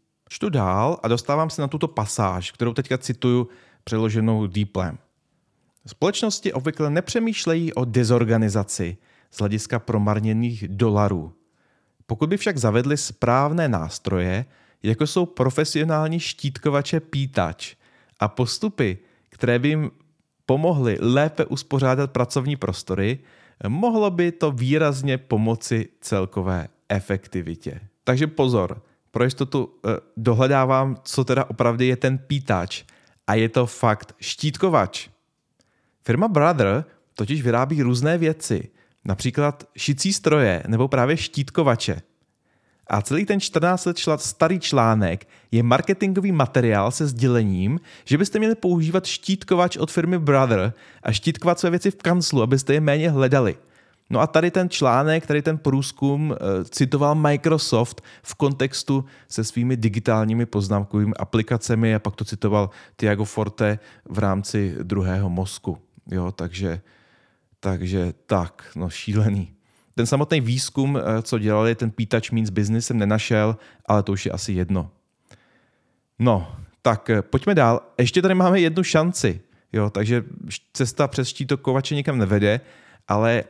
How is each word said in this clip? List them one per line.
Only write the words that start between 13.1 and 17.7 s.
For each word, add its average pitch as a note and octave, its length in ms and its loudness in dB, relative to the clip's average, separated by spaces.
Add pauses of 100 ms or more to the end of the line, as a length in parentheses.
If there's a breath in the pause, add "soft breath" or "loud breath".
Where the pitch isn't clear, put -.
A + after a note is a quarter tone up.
nástroje, F#2 800 -2 (380 soft breath)
jako A2+ 240 0
jsou F3+ 180 0
profesionální D#3 920 0
štítkovače C#3+ 800 -2
P-Touch C3+ 760 -4 (440 soft breath)